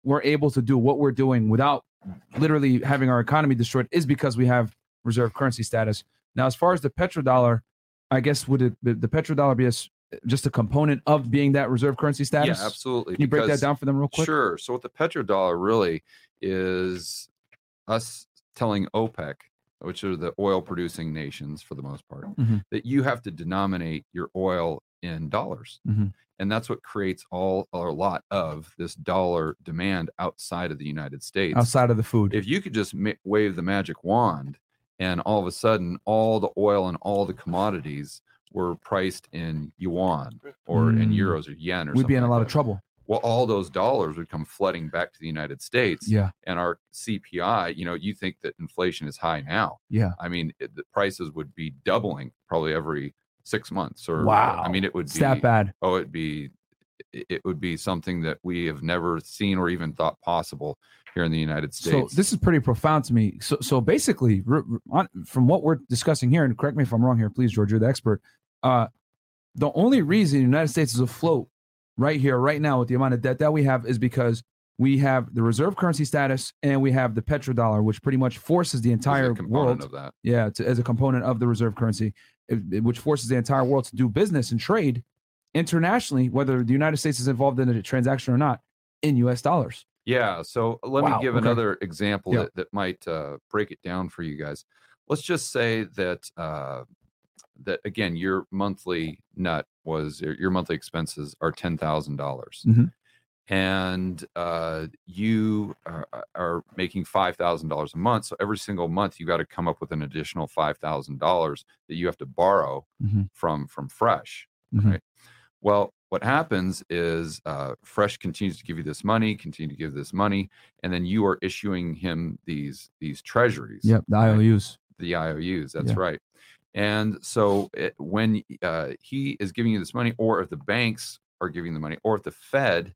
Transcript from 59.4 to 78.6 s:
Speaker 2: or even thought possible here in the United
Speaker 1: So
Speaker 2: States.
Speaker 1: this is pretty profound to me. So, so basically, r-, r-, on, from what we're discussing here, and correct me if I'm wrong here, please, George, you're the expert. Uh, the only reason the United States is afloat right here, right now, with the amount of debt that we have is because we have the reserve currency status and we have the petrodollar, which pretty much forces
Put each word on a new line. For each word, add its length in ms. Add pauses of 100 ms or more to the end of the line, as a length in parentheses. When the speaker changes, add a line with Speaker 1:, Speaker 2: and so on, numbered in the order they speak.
Speaker 2:
or 120
even 240
thought 280
possible 560 (380)
here 80
in 80
the 80
United 340
Speaker 1:
So 160
Speaker 2:
States. 260
Speaker 1:
this 160
is 60
pretty 220
profound 460
to 80
me. 280
So, 200
so 200
basically, 680
r-, 220
r-, 80 (120)
on, 180 (160)
from 220
what 160
we're 160 (100)
discussing 400
here, 160
and 120
correct 200
me 60
if 100
I'm 100
wrong 140
here, 140
please, 200
George, 200
you're 80
the 80
expert. 340 (420)
Uh, 240 (680)
the 180
only 300
reason 340
the 80
United 240
States 240
is 60
afloat 500 (480)
right 240
here, 160
right 240
now, 180
with 100
the 60
amount 200
of 60
debt 180
that 120
we 120
have 240
is 100
because 460 (340)
we 220
have 340
the 80
reserve 340
currency 300
status 560
and 200
we 100
have 240
the 80
petrodollar, 600
which 200
pretty 160
much 180
forces 440